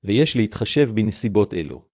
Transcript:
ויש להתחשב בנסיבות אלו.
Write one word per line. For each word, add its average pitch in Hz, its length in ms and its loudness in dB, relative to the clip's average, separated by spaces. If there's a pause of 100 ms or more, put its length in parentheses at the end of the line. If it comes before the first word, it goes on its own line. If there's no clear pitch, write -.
ויש 120 320 2
להתחשב 117 580 0
בנסיבות 107 600 0
אלו. 71 400 -8